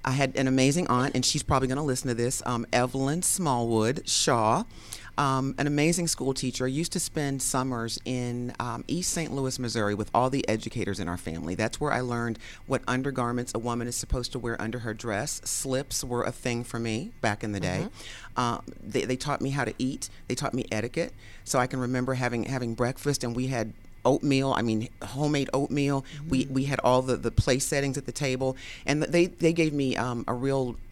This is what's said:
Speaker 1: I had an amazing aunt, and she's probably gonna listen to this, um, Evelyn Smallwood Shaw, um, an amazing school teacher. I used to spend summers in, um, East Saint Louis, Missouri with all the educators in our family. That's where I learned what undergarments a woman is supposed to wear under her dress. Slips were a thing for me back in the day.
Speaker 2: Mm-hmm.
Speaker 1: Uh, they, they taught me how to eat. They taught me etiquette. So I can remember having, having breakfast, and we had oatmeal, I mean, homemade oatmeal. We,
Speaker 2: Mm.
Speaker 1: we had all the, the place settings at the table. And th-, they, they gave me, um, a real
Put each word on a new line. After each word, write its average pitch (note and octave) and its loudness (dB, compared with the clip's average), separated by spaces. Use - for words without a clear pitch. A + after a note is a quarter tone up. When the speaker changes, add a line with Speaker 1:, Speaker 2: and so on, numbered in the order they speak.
Speaker 1:
I C3 0
had C3+ 2
an C3 2
amazing C3+ 4
aunt, B2 2
and B2+ 2
she's - 2
probably C3 2
gonna C#3 0
listen C3 0
to A#2+ 2
this, A#2+ 0
um, A#2 0
Evelyn C3+ 2
Smallwood A#2+ 2
Shaw, A#2+ 4
um, C3+ 2
an C#3+ 0
amazing D#3+ 2
school C3+ 0
teacher. B2+ -2
I - 0
used D3+ -2
to F3+ -2
spend C#3 -2
summers B2+ 0
in, B2 -2
um, A#2+ -4
East F3 -2
Saint D#3 -2
Louis, C3 -2
Missouri A2 0
with G#2 -4
all B2+ 6
the C3 0
educators G#2+ -2
in E2+ -2
our F2 -2
family. E2 -4
That's A2 -2
where D3 0
I B2 0
learned A#2 -2
what C3 0
undergarments B2 -2
a B2+ -2
woman A#2+ -2
is A#2+ -4
supposed - -2
to B2+ -4
wear A#2 -4
under A2+ -4
her A2+ -4
dress. A2 -4
Slips - -2
were A#2+ 0
a - -2
thing A#2+ -2
for - -6
me A#2 -2
back G#2 0
in G#2+ -2
the G2 -2
day. F#2 0
Speaker 2:
Mm-hmm. - -12
Speaker 1:
Uh, A#2+ 2
they, G#2+ -2
they B2+ 0
taught C#3+ -2
me C#3 -2
how C3+ 0
to G#2+ -2
eat. - -4
They B2 0
taught C#3 -2
me B2 -2
etiquette. A2 -2
So - 2
I B2+ 4
can C3 -4
remember B2+ 0
having, B2 0
having B2 -2
breakfast, B2+ 0
and A#2 -2
we B2+ 0
had A#2 -2
oatmeal, C3+ 4
I - 2
mean, A2 2
homemade C#3+ 0
oatmeal. C#3 2
We, C3 2
Speaker 2:
Mm. C3+ -4
Speaker 1:
we C3+ 2
had C#3 0
all B2+ 6
the, C3 2
the F2+ 0
place C3 4
settings C#3 0
at C#3+ -6
the - -6
table. C3 0
And D3 2
th-, - 2
they, F3 6
they E3 4
gave D#3+ 4
me, C#3 2
um, A#2+ 0
a A#2+ 0
real C3 0